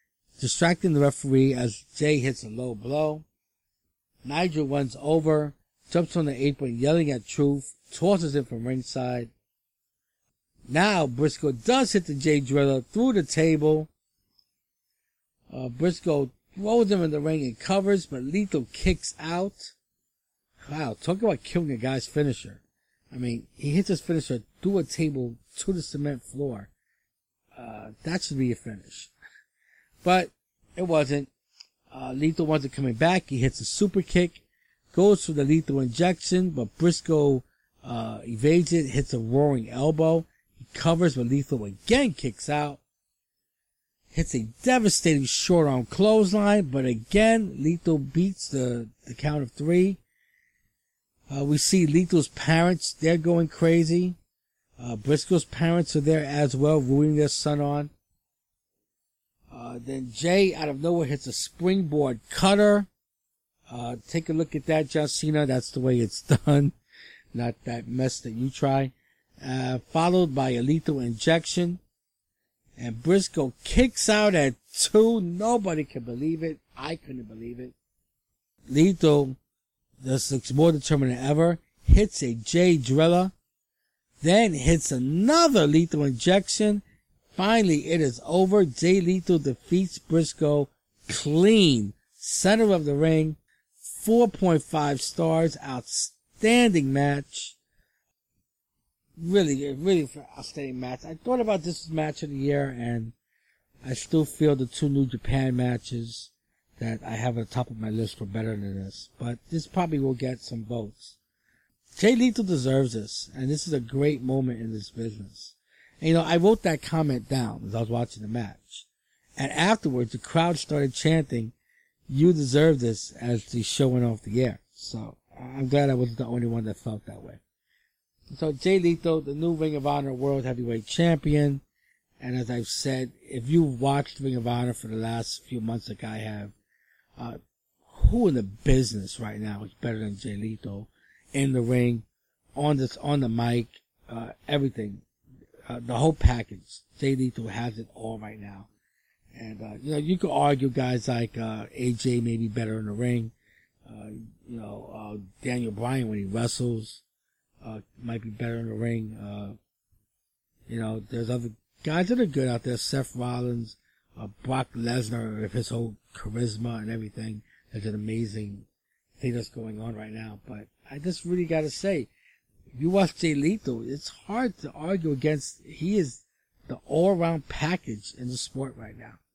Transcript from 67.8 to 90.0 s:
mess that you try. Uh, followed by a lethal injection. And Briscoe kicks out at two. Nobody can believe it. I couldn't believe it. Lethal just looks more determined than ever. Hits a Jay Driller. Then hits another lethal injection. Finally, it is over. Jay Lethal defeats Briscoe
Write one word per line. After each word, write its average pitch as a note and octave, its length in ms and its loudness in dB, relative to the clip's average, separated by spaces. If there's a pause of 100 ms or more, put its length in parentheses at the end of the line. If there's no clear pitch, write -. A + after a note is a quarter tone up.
mess B2+ 340 -2
that A#2+ 100 -10
you B2 180 -4
try. C3+ 420 0 (540)
Uh, C3 340 -4 (120)
followed F3 420 2
by C3 180 0
a A#2+ 100 0
lethal D3 380 0
injection. E3 800 0 (1000)
And A#2+ 260 -10
Briscoe E3 500 0 (100)
kicks - 440 2
out G#3 260 4
at C3+ 200 4 (200)
two. A3 460 4
Nobody F#3 640 0
can B2+ 200 -12
believe D3 400 -4
it. D#3+ 160 -6 (180)
I D3+ 180 -8
couldn't B2+ 320 -14
believe A#2 320 -14
it. B2+ 140 -14 (960)
Lethal D3 640 4 (640)
just C3 300 -2
looks B2+ 220 -6
more D#3+ 180 6
determined C#3 400 0
than B2 140 -4
ever. E3 340 2 (240)
Hits - 400 6
a A#2+ 100 -2
Jay E3 440 4
Driller. E3 560 4 (880)
Then F#3+ 320 4
hits D3 380 2
another F#3+ 760 4
lethal D#3 360 4
injection. F#3+ 800 2 (520)
Finally, F#3 520 4
it E3 140 2
is B2 240 0
over. F#3+ 400 4
Jay E3+ 340 2
Lethal F3 400 2
defeats E3+ 580 -2
Briscoe D3+ 680 0 (400)